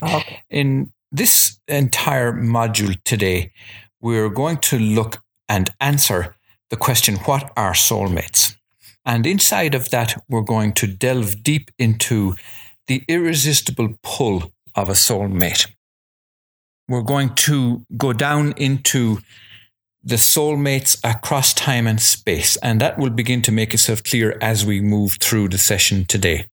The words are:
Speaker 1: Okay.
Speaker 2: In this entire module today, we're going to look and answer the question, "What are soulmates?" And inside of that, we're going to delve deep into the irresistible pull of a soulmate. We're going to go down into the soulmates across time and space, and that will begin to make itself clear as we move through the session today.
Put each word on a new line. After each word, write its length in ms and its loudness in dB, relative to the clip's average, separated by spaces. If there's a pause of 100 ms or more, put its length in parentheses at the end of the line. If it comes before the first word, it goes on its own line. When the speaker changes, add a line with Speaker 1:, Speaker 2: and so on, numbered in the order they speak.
Speaker 1:
Okay. 460 -4
Speaker 2:
In 440 -2 (200)
this 460 2 (100)
entire 640 0
module 720 0
today, 480 0 (480)
we're 300 0
going 280 -2
to 200 0
look 400 0 (300)
and 200 0 (100)
answer 560 0 (360)
the 60 -4
question, 400 0 (100)
"What 300 -2
are 180 0
soulmates?" 840 0 (480)
And 220 2
inside 480 2
of 160 -4
that, 380 -2
we're 120 0
going 320 0
to 160 0
delve 560 -2
deep 340 0
into 560 0 (540)
the 180 -2
irresistible 840 0 (120)
pull 480 -2 (240)
of 140 -2
a 40 -4
soulmate. 760 0 (1200)
We're 140 -2
going 320 0 (120)
to 380 0 (120)
go 160 0
down 440 0
into 640 0 (840)
the 120 -2
soulmates 840 0
across 500 0
time 360 0
and 120 0
space, 580 0
and 220 2
that 160 0
will 140 0
begin 320 0
to 80 0
make 240 0
itself 300 0
clear 360 0
as 240 0
we 160 0
move 400 0
through 280 2
the 100 0
session 460 2
today. 500 0